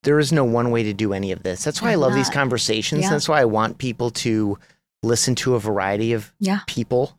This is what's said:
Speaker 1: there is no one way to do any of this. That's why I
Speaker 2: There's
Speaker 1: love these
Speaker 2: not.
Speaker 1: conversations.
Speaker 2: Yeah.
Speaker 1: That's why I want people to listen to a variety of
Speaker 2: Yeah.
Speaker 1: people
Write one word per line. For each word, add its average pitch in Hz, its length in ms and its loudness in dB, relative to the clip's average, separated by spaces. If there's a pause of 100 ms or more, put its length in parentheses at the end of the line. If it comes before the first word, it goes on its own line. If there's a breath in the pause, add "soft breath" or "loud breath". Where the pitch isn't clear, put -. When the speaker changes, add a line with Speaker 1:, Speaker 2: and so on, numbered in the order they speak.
Speaker 1:
there 147 160 4
is 147 140 2
no 151 120 4
one 120 280 2
way 117 100 2
to 107 120 -2
do 101 200 -2
any 98 180 -4
of 90 120 -8
this. 92 200 -4
That's 151 160 -4
why 233 100 -2
I - 20 2
Speaker 2:
There's 196 100 2
Speaker 1:
love 131 140 4
these 135 140 2
Speaker 2:
not. - 40 -6
Speaker 1:
conversations. 117 720 0
Speaker 2:
Yeah. 190 80 0
Speaker 1:
That's 147 180 -2
why 151 100 4
I 127 60 4
want 110 320 0
people 120 320 -4
to 107 480 -2 (460 soft breath)
listen 117 320 2
to 127 180 0
a 120 60 2
variety 104 540 0
of 107 260 -6
Speaker 2:
Yeah. 190 260 -2
Speaker 1:
people 127 540 -2